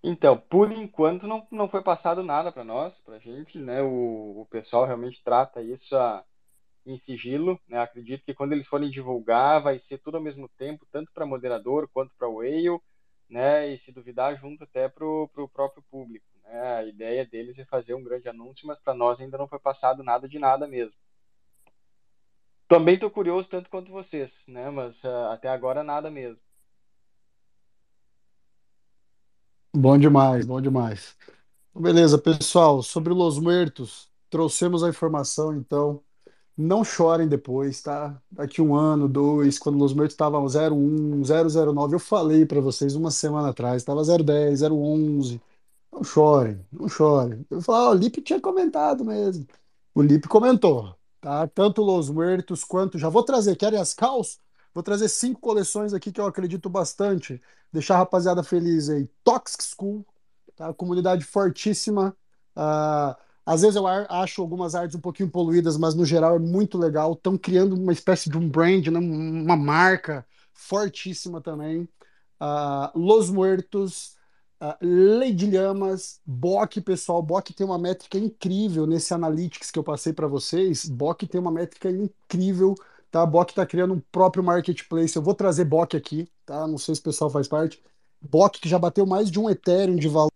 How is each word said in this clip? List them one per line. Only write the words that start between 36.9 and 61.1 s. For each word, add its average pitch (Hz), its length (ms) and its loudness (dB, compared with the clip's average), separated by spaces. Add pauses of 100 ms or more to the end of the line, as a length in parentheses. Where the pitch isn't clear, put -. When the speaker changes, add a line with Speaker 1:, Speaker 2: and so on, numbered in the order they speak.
Speaker 2:
depois, 139 560 -2
tá? 143 360 -8 (120)
Daqui 143 280 -8
um 151 140 4
ano, 147 340 4
dois, 143 520 2
quando 147 180 0
Los 139 160 4
Muertos 151 240 0
tava 147 320 0
zero 151 240 2
um, 147 500 0
zero 160 240 4
zero 151 260 2
nove, 143 200 0
eu 175 60 0
falei 156 460 4
pra 143 140 0
vocês 139 360 -2
uma 160 160 -2
semana 147 380 -2
atrás, 123 340 -4
tava 147 200 -2
zero 165 200 4
dez, 147 360 2
zero 151 160 2
onze. 147 640 0 (520)
Não - 120 -8
chorem, 131 680 4
não 175 180 -8
chorem. 135 600 2
Eu 170 120 -6
falo, 226 160 2
"Ah, 240 140 4
o - 20 6
Lipe 196 280 2
tinha - 200 -2
comentado 302 640 0
mesmo." 202 400 -4 (480)
O 147 80 2
Lipe 143 260 6
comentou, 196 680 4 (260)
tá? 151 260 -2
Tanto 208 360 2
Los 180 260 2
Muertos 175 540 -2
quanto, 185 340 -4
já 156 120 -2
vou 214 120 4
trazer, 233 340 2
querem 208 240 0
as 170 140 -4
calls? 247 460 -2 (340)
Vou 170 80 -8
trazer 202 280 -2
cinco 247 300 -4
coleções 208 540 -2
aqui 190 180 -6
que 196 80 -10
eu 202 60 -2
acredito 185 440 -6
bastante. 180 720 -4 (320)
Deixar 160 240 0
a - 40 4
rapaziada 180 440 0
feliz 170 460 0
aí. 147 200 -2 (140)
Toxic - 400 2
School, 202 420 -8 (500)
tá? 160 180 -10
Comunidade 180 520 0